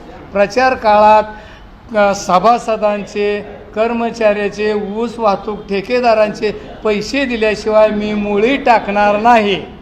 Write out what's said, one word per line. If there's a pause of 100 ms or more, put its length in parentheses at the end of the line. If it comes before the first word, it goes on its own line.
(340)
प्रचार
काळात, (760)
अ,
सभासदांचे, (340)
कर्मचाऱ्याचे,
ऊस
वाहतूक (100)
ठेकेदारांचे (320)
पैसे
दिल्याशिवाय
मी
मुळी
टाकणार
नाही (160)